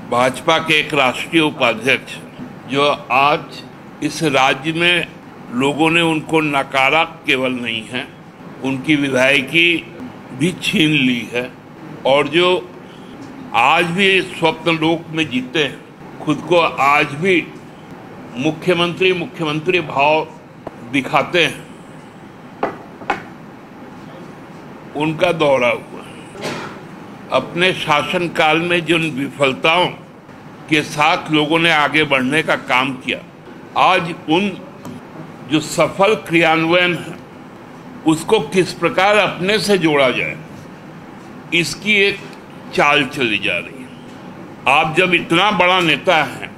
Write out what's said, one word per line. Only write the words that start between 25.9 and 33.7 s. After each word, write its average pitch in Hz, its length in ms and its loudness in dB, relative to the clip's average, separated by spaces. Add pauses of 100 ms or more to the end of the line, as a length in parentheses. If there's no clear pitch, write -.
अपने 165 400 0
शासनकाल 160 840 2
में 175 260 0
जिन 160 260 2
विफलताओं 139 760 2 (840)
के 151 140 4
साथ 160 480 0
लोगों 156 280 4
ने 165 120 4
आगे 151 340 4
बढ़ने 139 380 2
का 160 140 2
काम 131 380 0
किया, 113 240 -6 (600)